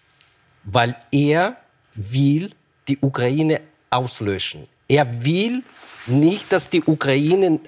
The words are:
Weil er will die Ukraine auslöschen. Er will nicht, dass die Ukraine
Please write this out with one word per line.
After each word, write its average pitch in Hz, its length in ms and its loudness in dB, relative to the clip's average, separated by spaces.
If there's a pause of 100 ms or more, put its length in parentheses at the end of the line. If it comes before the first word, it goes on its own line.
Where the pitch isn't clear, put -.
(640)
Weil 117 320 0 (140)
er 156 460 2 (380)
will 139 600 0 (340)
die 143 100 -2
Ukraine 139 600 0 (300)
auslöschen. 101 760 -4 (220)
Er 127 340 2
will 202 400 -2 (440)
nicht, 151 440 2
dass 180 200 0
die 170 120 0
Ukraine 156 840 2